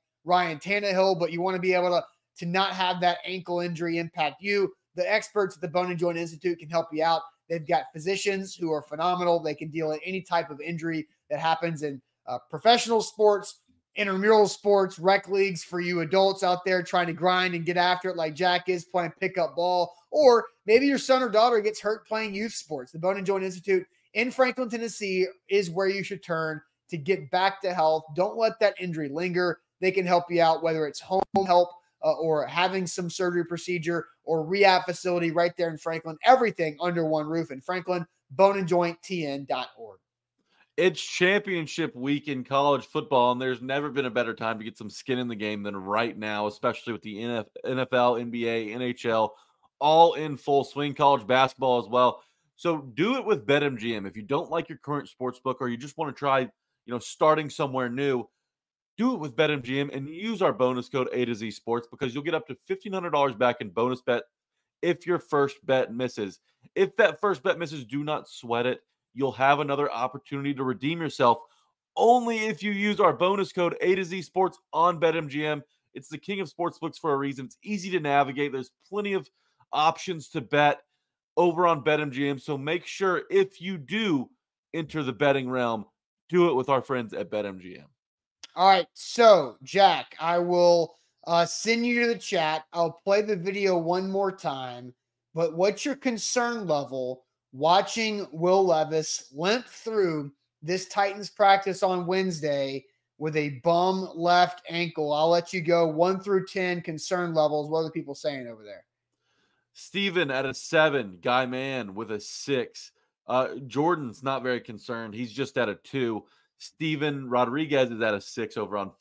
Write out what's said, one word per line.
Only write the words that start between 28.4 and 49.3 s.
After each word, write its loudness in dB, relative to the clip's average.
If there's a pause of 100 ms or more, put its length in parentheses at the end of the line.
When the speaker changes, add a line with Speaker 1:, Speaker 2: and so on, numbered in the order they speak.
Speaker 1:
that 4
injury -4
linger. 0 (200)
They 2
can -2
help 2
you 4
out, 4
whether 0
it's -10
home -2 (240)
help, 6 (340)
uh, 2
or 0
having 0
some -6
surgery -2
procedure -4 (160)
or -2
rehab 6
facility -2
right 0
there -2
in -8
Franklin. -8
Everything 4
under 0
one 0
roof -4
in -12
Franklin, -4 (240)
bone 4
and -2
joint 0
T -6
N -6
dot -4
org. -18 (760)
Speaker 2:
It's 2
championship 0
week -2
in -6
college 2
football, 2
and -2
there's -4
never -4
been -2
a -4
better -2
time -4
to -12
get -12
some -14
skin -4
in -4
the -8
game -6
than -6
right -2
now, -4
especially -4
with -10
the -12
N -4 (340)
F -4
L, 4
N -6
B -4
A, -4
N -8
H -6
L, 0 (440)